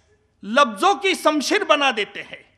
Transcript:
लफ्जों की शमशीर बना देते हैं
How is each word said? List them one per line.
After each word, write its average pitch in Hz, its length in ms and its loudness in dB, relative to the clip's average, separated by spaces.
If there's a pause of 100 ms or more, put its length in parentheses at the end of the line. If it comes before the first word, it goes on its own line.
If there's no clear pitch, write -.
(440)
लफ्जों 247 520 2
की 370 200 -2
शमशीर 311 480 0
बना 294 280 2
देते 196 300 -8
हैं 139 200 -18 (160)